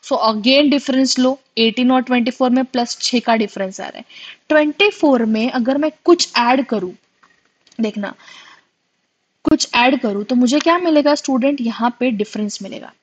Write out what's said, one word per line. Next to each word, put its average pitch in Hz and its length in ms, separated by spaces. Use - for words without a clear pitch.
So 262 200
again 240 480
difference 262 480
लो, 254 200
एटीन 226 340
और 254 120
ट्वेंटी 247 280
फ़ोर 254 180
में 254 160
प्लस 240 360
छः - 180
का 226 180
difference 196 440
आ 71 60
रहा - 100
है। - 80
ट्वेंटी 302 420
फ़ोर 262 360
में 220 240
अगर 254 260
मैं 302 140
कुछ 339 220
ऐड 247 260
करूँ, 190 280
देखना, 208 340
कुछ 311 300
ऐड 247 260
करूँ 208 220
तो 247 120
मुझे 247 240
क्या 330 200
मिलेगा 302 360
स्टूडेंट? 277 460
यहाँ 233 380
पे 247 140
difference 208 500
मिलेगा। - 280